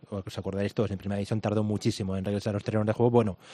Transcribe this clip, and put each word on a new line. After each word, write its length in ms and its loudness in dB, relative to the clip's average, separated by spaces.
os 280 -8
acordaréis 360 -2
todos, 180 0
en 60 -4
primera 200 -4
división 240 -2
tardó 220 2
muchísimo 520 0
en 80 -2
regresar 280 -2
a 20 0
los 100 -2
terrenos 240 0
de 60 4
juego. 180 4
Bueno, 260 4